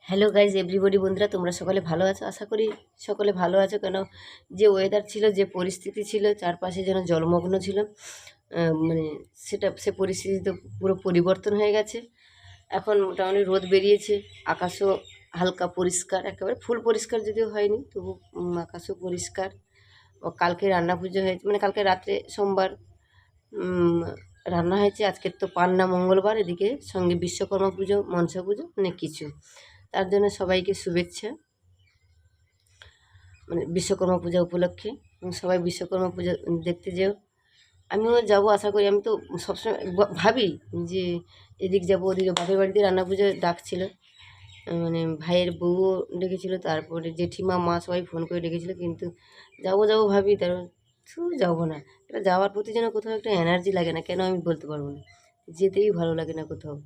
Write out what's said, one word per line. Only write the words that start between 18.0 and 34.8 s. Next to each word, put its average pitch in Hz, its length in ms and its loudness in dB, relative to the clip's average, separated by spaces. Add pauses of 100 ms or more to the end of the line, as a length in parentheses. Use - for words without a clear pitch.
উম, 175 240 -4
আকাশও 170 360 -10
পরিষ্কার। 180 560 -6 (720)
ও 170 100 -6
কালকে 175 380 0
রান্না 175 260 2
পুজো 180 260 -4
হয়েছে, 185 260 -2
মানে 202 120 2
কালকে 202 240 0
রাত্রে 190 460 0
সোমবার, 190 400 2 (840)
উম, 175 520 0 (420)
রান্না 175 300 0
হয়েছে। 202 300 2
আজকে 190 240 -2
তো 190 180 -6
পান্না 185 400 2
মঙ্গলবার, 185 500 4
এদিকে 196 440 -2
সঙ্গে 180 340 0
বিশ্বকর্মা 185 540 -2
পুজো, 196 340 0
মনসা 180 400 -2
পুজো, 208 200 -2 (140)
অনেক 180 180 0
কিছু। 156 360 -10 (600)
তার 185 180 -2
জন্য 202 200 4
সবাইকে 185 440 0
শুভেচ্ছা, 180 560 -4 (2250)
মানে 170 160 -4
বিশ্বকর্মা 185 520 0
পূজা 175 240 0
উপলক্ষে। 175 480 -2